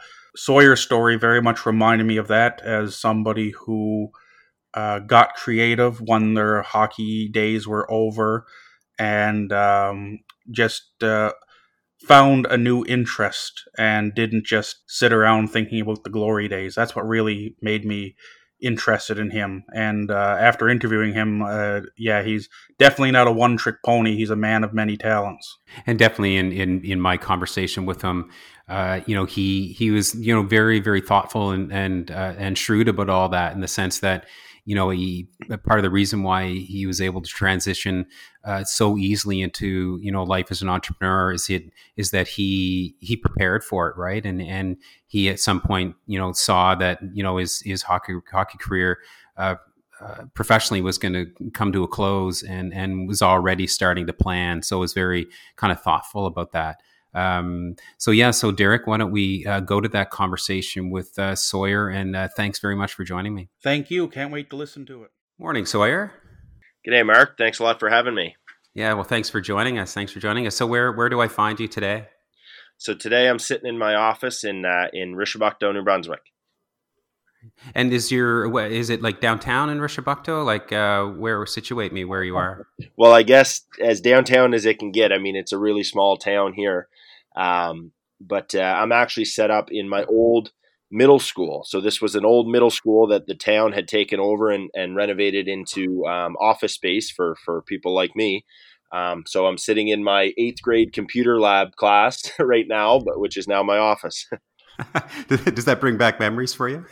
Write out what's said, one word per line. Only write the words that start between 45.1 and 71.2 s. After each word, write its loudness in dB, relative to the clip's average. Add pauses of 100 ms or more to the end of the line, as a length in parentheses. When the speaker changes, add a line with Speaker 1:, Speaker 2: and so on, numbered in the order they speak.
Speaker 2:
at -2
some 0
point, -2 (100)
you -6
know, -4
saw 2
that, -2 (120)
you -4
know, -2
his, -4
his -6
hockey, -4 (160)
hockey -4
career, -2 (380)
uh, -4 (440)
uh, -16
professionally 0
was -2
gonna -2 (300)
come -2
to 0
a -2
close -2
and, -8
and -6
was -4
already 4
starting 0
to -6
plan. -2
So -4
was -2
very -2 (300)
kind 0
of -4
thoughtful -2
about -8
that. -6 (340)
Um, -4 (220)
so -2
yeah, 6
so 0
Derek, 2
why 0
don't 0
we, -2
uh, -4
go 0
to -2
that -2
conversation -4
with, -8
uh, -2
Sawyer, -2
and, -4
uh, -4
thanks -4
very -4
much -6
for -10
joining -8
me. -14 (120)
Speaker 1:
Thank -2
you. -4
Can't -10
wait -12
to -16
listen -16
to -20
it. -20 (280)
Speaker 2:
Morning, -4
Sawyer. 0 (800)
Speaker 3:
G'day, 6
Mark. 4
Thanks 0
a -2
lot 2
for 0
having 4
me. -4 (380)
Speaker 2:
Yeah, -2
well, -4
thanks -2
for -4
joining -2
us. -6
Thanks -8
for -14
joining -2
us. -6
So 0
where, 2
where 0
do -2